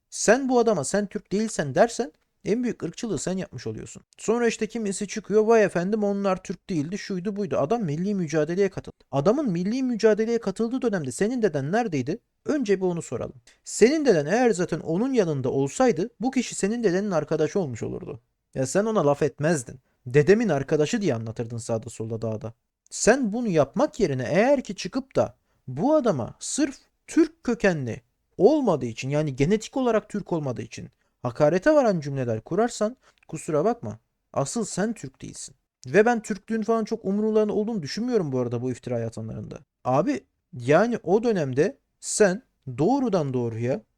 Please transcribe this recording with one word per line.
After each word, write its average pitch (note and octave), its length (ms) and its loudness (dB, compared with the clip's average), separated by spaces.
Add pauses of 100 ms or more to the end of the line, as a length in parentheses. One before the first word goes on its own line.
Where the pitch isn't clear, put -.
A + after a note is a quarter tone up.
(100)
Sen B3+ 380 2
bu B3+ 100 4
adama G#3+ 260 2
"Sen G3+ 220 -2
Türk - 260 -10
değilsen." F#3+ 420 -2
dersen A#3 380 2 (360)
en A#3 160 0
büyük A3 180 -4
ırkçılığı F3 360 -6
sen F#3 180 -4
yapmış - 300 -10
oluyorsun. - 360 -10 (160)
Sonra A#3 300 0
işte A3 180 -2
kimisi G#3 420 -6
çıkıyor, G#3+ 380 0
"Vay A3 180 6
efendim G3 400 0
onlar G3 380 0
Türk - 280 -10
değildi, F3 280 -2
şuydu G3 380 -6
buydu." F#3 220 -2
Adam G#3 260 0
milli F3 300 -2
mücadeleye E3+ 540 0
katıldı. - 280 -12 (160)
Adamın G#3 380 2
milli F#3+ 320 -2
mücadeleye A3 580 2
katıldığı A3+ 420 -4
dönemde F#3 300 -2
senin A#3 300 -2
deden D3+ 300 0
neredeydi? F3 460 -2 (280)
Önce G#3+ 340 0
bir F#3+ 60 0
onu E3+ 160 -2
soralım. - 320 -8 (300)
Senin C#4+ 420 4
deden D#3+ 200 6
eğer A#3 240 4
zaten F3 300 -2
onun G#3 320 -2
yanında D#3 380 2
olsaydı F3+ 600 0 (100)
bu B3 100 -2
kişi A#3+ 240 -2
senin A3+ 300 -2
dedenin G3 260 0
arkadaşı D#3 500 0
olmuş C3 220 -6
olurdu. - 380 -8 (340)
Ya C3+ 120 -2
sen G3 180 0
ona G#3+ 220 2
laf C#3+ 160 2
etmezdin. D3 580 -2 (260)
Dedemin F3+ 420 4
arkadaşı D#3 540 0
diye D3+ 120 2
anlatırdın A2+ 440 -6
sağda A2+ 320 -4
solda A2+ 320 -8
dağda. A2 300 -6 (380)
Sen A#3 420 2
bunu A#3 160 -4
yapmak F#3 520 2
yerine C3+ 300 0
eğer B3 320 4
ki G3+ 140 -10
çıkıp - 400 -8
da A2+ 200 2 (300)
bu F3 280 0
adama F#3 440 0
sırf - 380 -4 (300)
Türk - 380 2
kökenli F3 560 0 (380)
olmadığı G3 480 4
için, A#2+ 240 -8
yani D3 260 -2
genetik F#3+ 400 0
olarak A#3 320 0
Türk - 240 -8
olmadığı C#3 300 -4
için - 260 -14 (340)
hakarete D#3+ 520 2
varan A3 260 4
cümleler C3 400 -4
kurarsan A3 560 -2 (320)
kusura D#3 360 -2
bakma. G3 340 -4 (340)
Asıl C#3+ 320 -2
sen G#3 280 -4
Türk - 300 -14
değilsin. - 320 -16 (320)
Ve F#3 200 4
ben A#3 160 2
Türklüğün A3 400 -6
falan A3+ 220 0
çok A3 200 -6
umurlarında G#3+ 480 0
olduğunu G#3+ 300 -2
düşünmüyorum G3+ 500 -2
bu B2+ 60 0
arada A#2+ 240 -2
bu B2+ 80 -4
iftirayı A#2+ 360 -6
atanların A2+ 440 -10
da. - 80 -12 (260)
Abi D3+ 400 0 (280)
yani D#3+ 500 2
o G3+ 200 2
dönemde F3 560 0 (220)
sen G3+ 420 2 (360)
doğrudan F#3+ 560 2
doğruya A#2+ 460 -2 (180)